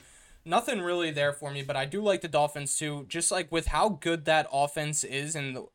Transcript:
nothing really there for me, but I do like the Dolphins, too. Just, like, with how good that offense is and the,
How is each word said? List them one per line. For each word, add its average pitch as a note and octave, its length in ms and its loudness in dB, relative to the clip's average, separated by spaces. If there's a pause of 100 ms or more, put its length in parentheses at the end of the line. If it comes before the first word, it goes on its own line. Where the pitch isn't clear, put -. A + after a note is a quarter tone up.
(440)
nothing A3 360 2
really F3 300 0
there C#3+ 220 2
for C#3+ 180 -8
me, C#3 120 -6
but C#3 120 -4
I C3+ 120 0
do F3+ 140 -4
like G3+ 200 2
the F3 80 -8
Dolphins, D3 480 0
too. D3 320 -4
Just, E3 240 0
like, F3+ 180 -2
with E3 160 0
how E3+ 220 4
good E3 380 0
that D#3 260 4
offense D3+ 500 0
is C#3+ 320 -4
and C#3 220 -4
the, A#2+ 180 -10